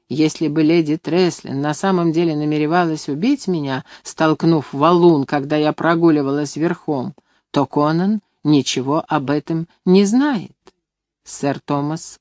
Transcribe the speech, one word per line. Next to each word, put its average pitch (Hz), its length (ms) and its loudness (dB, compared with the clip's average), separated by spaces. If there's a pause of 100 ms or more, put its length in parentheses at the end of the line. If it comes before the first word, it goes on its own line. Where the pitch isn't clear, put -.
«Если 151 380 0
бы 151 160 0
леди 156 340 2
Треслин 160 640 -2
на 151 120 -2
самом 175 380 0
деле 165 240 0
намеревалась 151 760 -2
убить 202 380 -2
меня, 147 360 -4 (200)
столкнув 160 720 0
валун, 165 520 4
когда 147 320 -2
я 151 160 0
прогуливалась 151 800 0
верхом, 151 580 -4 (380)
то 143 140 0
Конан 170 560 0 (220)
ничего 143 640 0
об 139 220 -2
этом 165 380 -4 (180)
не 190 200 6
знает. 226 500 0 (680)
Сэр 139 360 -6
Томас 147 600 -6